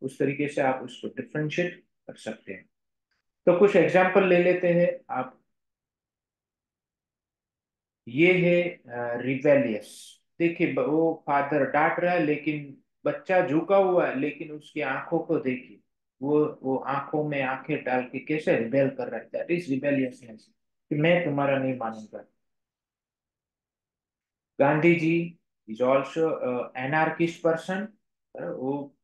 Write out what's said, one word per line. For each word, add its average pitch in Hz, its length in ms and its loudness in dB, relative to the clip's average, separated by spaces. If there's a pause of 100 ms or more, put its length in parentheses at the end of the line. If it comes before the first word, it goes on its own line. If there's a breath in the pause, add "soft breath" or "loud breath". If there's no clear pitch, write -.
उस 135 160 -8
तरीके 139 300 -2
से - 120 -2
आप 131 240 0
उसको - 240 -12
differentiate 156 760 -6 (220)
कर - 80 -16
सकते - 380 -12
हैं। 92 120 -16 (840)
तो 175 120 4
कुछ 202 180 4
example 185 500 4
ले 175 160 6
लेते 180 260 2
हैं 175 320 2 (100)
आप। 127 280 -6 (2750)
ये 151 240 4
है, 175 360 4
अ, 120 500 -8
rebellious। 127 1000 0 (200)
देखिए, 170 340 0
ब-, 127 60 -4
वो 160 480 0
father 139 440 0
डांट 160 300 2
रहा 175 140 0
है, 165 100 2
लेकिन 147 540 -4 (260)
बच्चा 180 420 0
झुका 165 300 2
हुआ 180 300 4
है, 127 120 -4
लेकिन 151 320 -6
उसकी 151 300 -12
आंखों 139 380 -4
को 160 200 -2
देखिए, 127 420 -6 (420)
वो, 151 400 0
वो 131 140 -2
आंखों 139 520 -4
में 139 140 -2
आंखें 131 420 -4
डाल 123 180 0
के 127 160 -10
कैसे 151 380 0
rebel 127 320 0
कर 127 200 -6
रहा 113 120 -8
है। - 100 -16
That - 160 -6
is 170 260 -4
rebelliousness, 131 720 -4 (460)
कि 151 60 -4
"मैं 170 300 2
तुम्हारा 139 340 0
नहीं 131 180 -2
मानूंगा।" 110 480 -10 (2250)
गांधी 151 340 6
जी 170 440 0 (320)
is 110 100 -10
also, 139 520 2
अ, 123 400 -4 (140)
anarchist 156 600 0
person, 185 400 -2 (540)
अ, 170 100 -8
वो, 143 540 -8